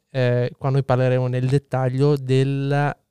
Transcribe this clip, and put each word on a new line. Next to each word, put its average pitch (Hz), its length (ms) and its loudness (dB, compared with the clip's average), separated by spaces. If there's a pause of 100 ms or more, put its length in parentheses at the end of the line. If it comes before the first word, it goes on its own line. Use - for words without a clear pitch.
eh, 123 480 0
qua 139 140 -4
noi 135 120 2
parleremo 127 440 0
nel 127 200 -2
dettaglio 131 680 0
del 139 800 0 (140)